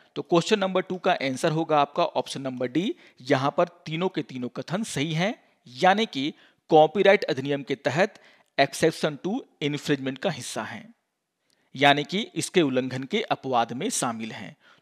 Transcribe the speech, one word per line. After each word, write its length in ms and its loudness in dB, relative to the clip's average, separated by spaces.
तो 80 -6
क्वेश्चन 360 2
नंबर 220 0
टू 180 -6
का 140 2
आंसर 280 0
होगा 300 2
आपका 240 0
ऑप्शन 360 -4
नंबर 280 -6
डी। 240 0
यहाँ 360 0
पर 100 2
तीनों 240 -2
के 140 -4
तीनों 280 -8
कथन 340 -8
सही 280 -4
हैं, 200 0
यानी 400 2
कि 260 -6
कॉपीराइट 560 6
अधिनियम 380 -2
के 140 -4
तहत 420 0
exception 600 0
to 200 -4
infringement 560 -4
का 120 -2
हिस्सा 320 -8
हैं। 300 -14
यानी 280 4
कि 160 -4
इसके 260 0
उल्लंघन 440 -2
के 180 -2
अपवाद 500 -2
में 180 -6
शामिल 400 -6
हैं। 240 -16